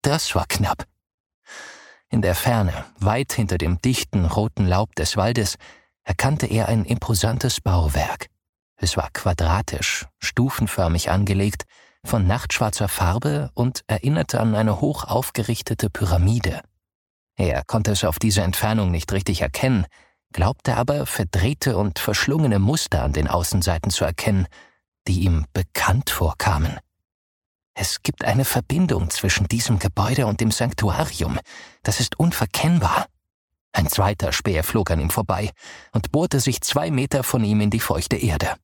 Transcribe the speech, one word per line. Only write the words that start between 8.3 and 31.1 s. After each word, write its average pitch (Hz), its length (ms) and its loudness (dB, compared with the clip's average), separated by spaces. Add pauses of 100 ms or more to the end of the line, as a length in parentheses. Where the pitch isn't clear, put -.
Es - 200 -2
war - 160 -2
quadratisch, - 960 -2 (120)
stufenförmig 98 920 0
angelegt, 98 540 0 (400)
von 104 220 2
nachtschwarzer 107 640 0
Farbe 92 640 -2
und 127 320 -2
erinnerte 139 540 -2
an 110 160 2
eine 107 240 2
hoch - 240 -2
aufgerichtete 113 840 -2
Pyramide. 92 760 0 (720)
Er 90 280 0
konnte 107 280 0
es 98 100 0
auf 82 160 0
diese 107 240 2
Entfernung 101 480 0
nicht 85 220 -2
richtig 95 280 -2
erkennen, 101 460 0 (460)
glaubte 98 440 0
aber, 139 300 0
verdrehte 107 720 -2
und 98 240 -2
verschlungene 135 580 0
Muster 98 460 0
an 73 80 0
den 73 160 0
Außenseiten 87 640 0
zu - 120 0
erkennen, 90 440 0 (580)
die 90 140 0
ihm 82 320 2
bekannt - 580 -2
vorkamen. 78 680 0 (920)
„Es - 280 -4
gibt - 220 -4
eine 113 200 2
Verbindung 131 640 0
zwischen - 400 0
diesem 113 300 0
Gebäude 113 480 2
und 104 140 0
dem 113 100 4
Sanktuarium. - 880 0 (440)